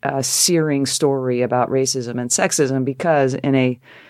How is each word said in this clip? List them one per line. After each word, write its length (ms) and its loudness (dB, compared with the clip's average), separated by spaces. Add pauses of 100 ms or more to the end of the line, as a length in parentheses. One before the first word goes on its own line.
uh, 180 -2
searing 640 0
story 560 0
about 280 0
racism 500 -2
and 100 -6
sexism, 560 0
because 500 0
in 200 0
a 240 2 (300)